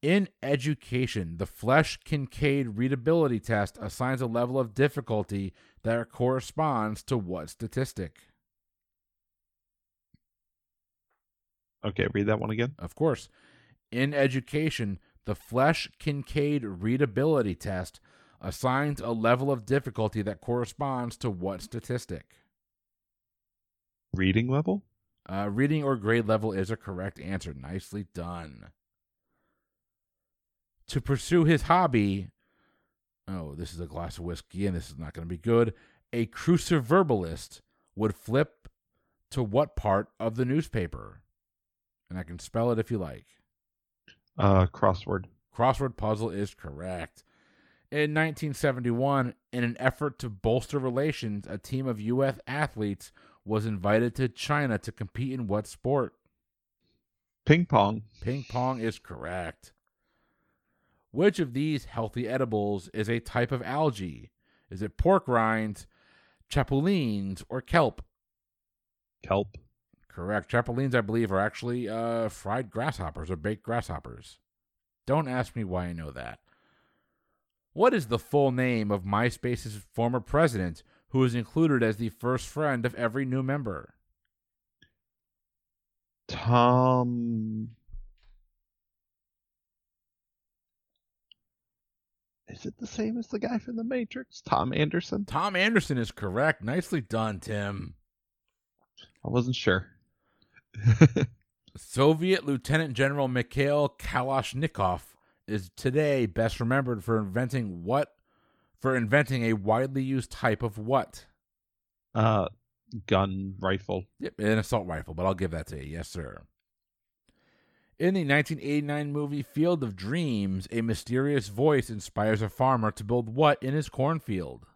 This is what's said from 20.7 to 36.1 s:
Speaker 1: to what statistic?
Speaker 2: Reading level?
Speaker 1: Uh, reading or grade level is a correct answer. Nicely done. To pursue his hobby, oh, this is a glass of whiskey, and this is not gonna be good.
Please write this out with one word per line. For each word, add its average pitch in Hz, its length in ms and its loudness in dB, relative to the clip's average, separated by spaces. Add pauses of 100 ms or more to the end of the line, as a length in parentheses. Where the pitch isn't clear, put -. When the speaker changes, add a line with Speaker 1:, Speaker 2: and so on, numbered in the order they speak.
Speaker 1:
to 127 100 -4
what 92 320 -4
statistic? - 760 -8 (1800)
Speaker 2:
Reading 95 340 4
level? 165 360 0 (440)
Speaker 1:
Uh, 101 240 -4
reading 143 320 2
or 139 120 2
grade 113 320 0
level 110 240 2
is 95 180 -2
a 113 80 -4
correct 95 420 -10
answer. 87 340 -8
Nicely 90 600 -10
done. 82 560 -12 (2250)
To 139 120 -2
pursue 160 440 2
his 156 180 4
hobby, 113 680 2 (1000)
oh, 82 280 -8
this 80 180 -8
is 82 60 -10
a 85 80 -6
glass 85 300 -8
of 87 60 -10
whiskey, 87 440 -4
and 92 80 0
this 82 140 -6
is 71 80 -16
not 76 160 -10
gonna 82 140 -10
be 87 100 -6
good. 117 360 4 (400)